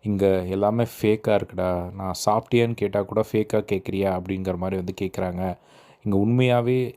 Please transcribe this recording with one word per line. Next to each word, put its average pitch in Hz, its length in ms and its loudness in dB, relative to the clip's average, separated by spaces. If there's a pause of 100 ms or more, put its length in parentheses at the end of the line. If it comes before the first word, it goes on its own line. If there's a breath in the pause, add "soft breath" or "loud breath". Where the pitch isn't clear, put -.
"இங்க 101 200 2 (220)
எல்லாமே 101 380 2
ஃபேக்கா 107 500 0
இருக்குடா. 92 360 -2 (240)
நான் 95 260 -6
சாப்பிட்டியான்னு 117 540 2
கேட்டா 101 280 -2
கூட 104 200 -2
ஃபேக்கா 107 420 0
கேட்குறியா?" 98 480 -2
அப்படிங்கிற 92 440 -4
மாதிரி 92 200 -4
வந்து 92 220 -6
கேட்குறாங்க. 92 440 -4 (600 soft breath)
"இங்க 101 160 0
உண்மையாவே 120 580 4 (200)